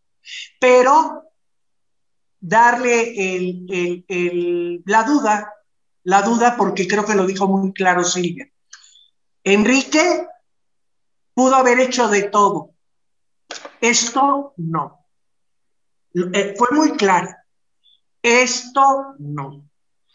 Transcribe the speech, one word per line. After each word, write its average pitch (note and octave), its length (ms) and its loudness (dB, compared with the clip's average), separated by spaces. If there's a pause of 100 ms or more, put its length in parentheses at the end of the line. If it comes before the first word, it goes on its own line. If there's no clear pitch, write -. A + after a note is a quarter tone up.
(600)
pero B3+ 720 4 (1080)
darle A#3 960 2
el, F3+ 340 -6
el, F3+ 380 -4
el, F3 800 -4
la A3 160 2
duda, A3 500 -2 (480)
la G3 220 2
duda, A#3 340 0
porque F#3+ 300 -2
creo G#3 180 -2
que G#3+ 80 -2
lo F#3+ 140 0
dijo F#3+ 200 -2
muy F#3+ 260 -2
claro F3+ 300 0
Silvia. E3+ 460 -4 (920)
Enrique C4 840 0 (1080)
pudo B3+ 180 2
haber B3+ 260 4
hecho B3 280 0
de G3+ 160 0
todo. G3+ 500 0 (1040)
Esto C#4 800 0
no. D#3+ 480 -8 (1080)
Eh, F#3 420 -4
fue B3 140 2
muy D4+ 220 2
claro. F#3+ 360 0 (960)
Esto C#4 960 0
no. C#3+ 440 -12 (520)